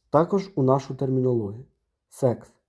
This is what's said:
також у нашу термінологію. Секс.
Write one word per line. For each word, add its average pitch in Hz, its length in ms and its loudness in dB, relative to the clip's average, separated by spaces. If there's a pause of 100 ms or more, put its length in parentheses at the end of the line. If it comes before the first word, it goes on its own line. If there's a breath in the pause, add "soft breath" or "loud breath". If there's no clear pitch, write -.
(100)
також 175 440 2
у 143 80 0
нашу 135 320 2
термінологію. 127 680 -2 (440)
Секс. - 440 -4 (160)